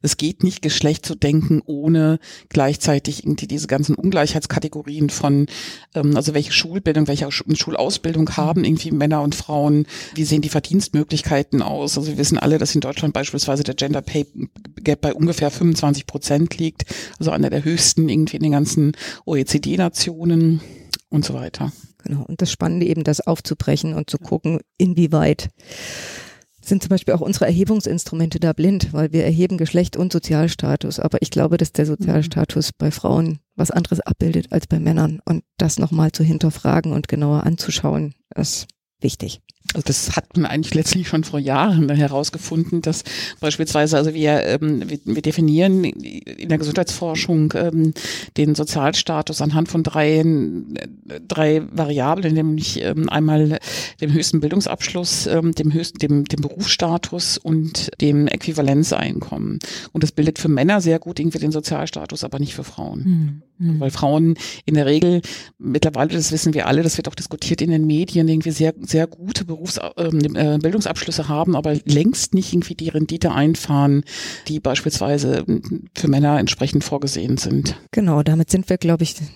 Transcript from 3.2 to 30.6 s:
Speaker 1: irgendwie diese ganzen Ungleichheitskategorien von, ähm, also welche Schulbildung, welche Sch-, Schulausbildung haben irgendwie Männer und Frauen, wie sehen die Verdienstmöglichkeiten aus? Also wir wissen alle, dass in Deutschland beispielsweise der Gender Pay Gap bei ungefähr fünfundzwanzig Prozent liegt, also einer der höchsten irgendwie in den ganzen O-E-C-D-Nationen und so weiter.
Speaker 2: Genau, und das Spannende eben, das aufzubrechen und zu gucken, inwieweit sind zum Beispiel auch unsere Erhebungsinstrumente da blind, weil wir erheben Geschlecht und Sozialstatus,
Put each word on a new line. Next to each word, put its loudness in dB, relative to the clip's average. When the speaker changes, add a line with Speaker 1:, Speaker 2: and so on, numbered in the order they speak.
Speaker 1:
irgendwie -2
diese -6
ganzen 2
Ungleichheitskategorien 0
von, 2
ähm, 2
also 0
welche 0
Schulbildung, 0
welche -2
Sch-, -2
Schulausbildung -2
haben 0
irgendwie 0
Männer 2
und 0
Frauen, 2
wie -2
sehen 2
die -4
Verdienstmöglichkeiten 0
aus? -4
Also -4
wir -6
wissen 0
alle, 2
dass -2
in 2
Deutschland -4
beispielsweise -2
der -4
Gender -2
Pay -4
Gap 0
bei 0
ungefähr 0
fünfundzwanzig 0
Prozent -2
liegt, -4
also 0
einer 0
der -2
höchsten 2
irgendwie 0
in -2
den 2
ganzen 2
O-E-C-D-Nationen 2
und 0
so -6
weiter. -6
Speaker 2:
Genau, -4
und -8
das 0
Spannende 0
eben, 0
das 0
aufzubrechen -2
und -4
zu -6
gucken, -2
inwieweit 2
sind 0
zum -8
Beispiel 2
auch 2
unsere 0
Erhebungsinstrumente 0
da 2
blind, 2
weil 0
wir 4
erheben 2
Geschlecht 0
und 2
Sozialstatus, 0